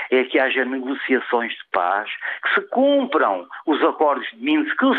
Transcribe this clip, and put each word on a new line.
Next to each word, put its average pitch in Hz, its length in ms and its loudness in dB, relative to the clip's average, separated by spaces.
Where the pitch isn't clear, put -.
é 127 100 4
que 127 160 0
haja 131 260 0
negociações 123 880 -2
de - 200 -14
paz, 95 360 0
que - 100 0
se 392 140 -2
cumpram 170 800 2
os 147 160 2
acordos 143 480 2
de - 60 -18
Minsk, 151 420 0
que 247 60 2
o 277 140 4